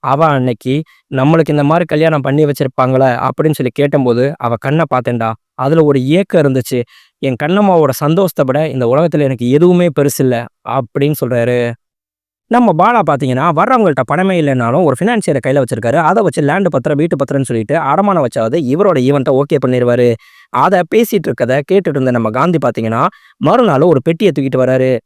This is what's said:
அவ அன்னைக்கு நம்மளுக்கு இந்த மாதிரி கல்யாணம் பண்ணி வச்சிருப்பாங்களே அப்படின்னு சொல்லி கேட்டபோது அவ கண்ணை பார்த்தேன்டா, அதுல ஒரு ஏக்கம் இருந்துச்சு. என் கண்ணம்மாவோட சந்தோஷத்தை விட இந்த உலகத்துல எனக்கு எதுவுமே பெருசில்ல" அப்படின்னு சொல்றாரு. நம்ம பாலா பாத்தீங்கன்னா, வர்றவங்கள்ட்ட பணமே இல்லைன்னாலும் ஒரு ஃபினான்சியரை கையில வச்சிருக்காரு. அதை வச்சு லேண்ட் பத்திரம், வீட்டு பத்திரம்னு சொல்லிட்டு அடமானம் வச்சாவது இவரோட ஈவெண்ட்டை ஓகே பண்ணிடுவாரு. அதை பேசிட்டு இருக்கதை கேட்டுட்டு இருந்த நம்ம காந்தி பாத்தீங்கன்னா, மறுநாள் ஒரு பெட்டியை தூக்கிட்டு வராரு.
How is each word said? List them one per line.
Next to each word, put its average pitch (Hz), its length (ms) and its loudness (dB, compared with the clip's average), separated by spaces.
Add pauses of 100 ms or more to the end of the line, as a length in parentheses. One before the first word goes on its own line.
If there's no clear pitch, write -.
அவ 139 240 0
அன்னைக்கு 127 460 -2 (380)
நம்மளுக்கு 151 440 2
இந்த 143 140 2
மாதிரி 165 160 2
கல்யாணம் 156 400 0
பண்ணி 143 240 2
வச்சிருப்பாங்களே 131 600 0 (180)
அப்படின்னு 151 320 -2
சொல்லி 127 200 -2
கேட்டபோது 131 440 0 (220)
அவ 117 200 -2
கண்ணை 151 280 0
பார்த்தேன்டா, 120 360 -2 (340)
அதுல 156 260 2
ஒரு 139 100 2 (180)
ஏக்கம் 190 260 0
இருந்துச்சு. 131 360 -2 (420)
என் 131 220 -4
கண்ணம்மாவோட 175 580 2
சந்தோஷத்தை 160 460 0
விட 131 120 0 (100)
இந்த 127 220 -2
உலகத்துல 151 380 0
எனக்கு 120 220 -4
எதுவுமே 175 360 4 (120)
பெருசில்ல" 135 360 0 (420)
அப்படின்னு 139 440 -2
சொல்றாரு. 123 380 -2 (920)
நம்ம 233 260 2
பாலா 214 320 2
பாத்தீங்கன்னா, 135 360 -2 (120)
வர்றவங்கள்ட்ட 196 520 2
பணமே 185 300 0
இல்லைன்னாலும் 135 480 0
ஒரு 131 100 0
ஃபினான்சியரை 180 460 -2
கையில 139 200 0
வச்சிருக்காரு. 117 340 -2 (120)
அதை 196 140 2
வச்சு 165 180 -2
லேண்ட் 165 320 0
பத்திரம், 143 280 -2
வீட்டு 170 160 0
பத்திரம்னு 139 340 -2
சொல்லிட்டு 117 240 -2 (160)
அடமானம் 180 340 0
வச்சாவது 117 320 -2 (160)
இவரோட 180 240 2 (100)
ஈவெண்ட்டை 139 320 0
ஓகே 143 240 -2
பண்ணிடுவாரு. 123 460 2 (440)
அதை 180 260 2 (140)
பேசிட்டு 220 360 0
இருக்கதை 123 280 -2 (120)
கேட்டுட்டு 180 280 0
இருந்த 131 140 0
நம்ம 117 180 0
காந்தி 151 360 0
பாத்தீங்கன்னா, 113 360 -2 (400)
மறுநாள் 175 500 2
ஒரு 135 160 2
பெட்டியை 170 260 0
தூக்கிட்டு 135 300 -2
வராரு. 131 280 0 (140)